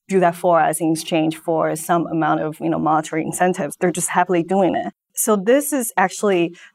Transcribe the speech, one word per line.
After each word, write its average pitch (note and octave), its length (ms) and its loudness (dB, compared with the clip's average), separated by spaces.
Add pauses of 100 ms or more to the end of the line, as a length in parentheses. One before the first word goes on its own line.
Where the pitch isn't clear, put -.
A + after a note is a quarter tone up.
do F#3+ 140 2
that E3+ 160 2
for E3+ 240 4
us D#3 200 2
in D#3+ 120 2
exchange D#3+ 440 -2
for D#3+ 400 -2
some E3 300 0
amount D#3 340 0
of, D#3 200 -6
you D#3+ 100 -2
know, E3 80 0
monetary D#3 460 0
incentives. E3+ 540 -2
They're F3+ 120 0
just - 200 -4
happily F3+ 340 0
doing F#3+ 320 0
it. - 160 -6 (240)
So A3 180 0
this A#3+ 380 2
is B3+ 240 -2
actually F#3 600 0 (180)